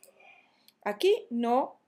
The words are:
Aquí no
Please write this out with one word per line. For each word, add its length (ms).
Aquí 480
no 580